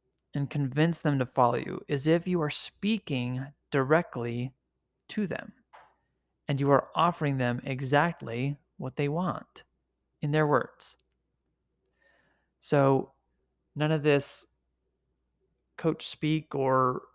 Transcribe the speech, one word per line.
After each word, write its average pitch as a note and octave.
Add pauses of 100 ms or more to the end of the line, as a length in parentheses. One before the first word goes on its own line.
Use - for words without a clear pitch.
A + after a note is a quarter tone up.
(340)
and C#3+
convince D3
them C#3+
to B2+
follow A#2+
you -
is C#3
if E3+
you F3+
are D3
speaking C3+ (280)
directly B2+ (560)
to G#3
them - (920)
and C#3
you C#3
are C#3
offering D#3
them B2
exactly C3+ (200)
what C3
they C#3+
want D#3+ (580)
in D3
their D3+
words. - (1600)
So C3+ (600)
none D3+
of D3+
this C#3+ (1300)
coach D#3
speak D#3
or, C3 (120)